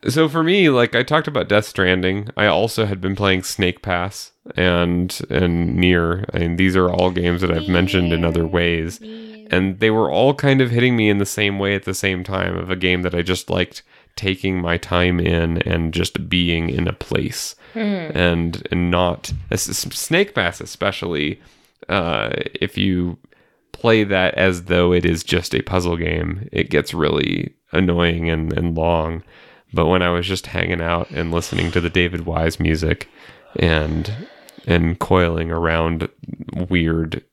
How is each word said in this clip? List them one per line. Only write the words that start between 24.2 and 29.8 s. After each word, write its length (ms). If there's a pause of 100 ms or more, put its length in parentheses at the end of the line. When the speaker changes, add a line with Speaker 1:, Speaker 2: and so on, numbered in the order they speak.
Speaker 1:
as 300
though 280
it 120
is 180
just 320
a 80
puzzle 340
game, 540
it 180
gets 240
really 600 (200)
annoying 560
and, 240
and 240
long. 460 (500)
But 140